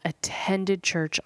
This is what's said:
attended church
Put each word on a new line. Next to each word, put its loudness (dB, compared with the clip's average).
attended 0
church 0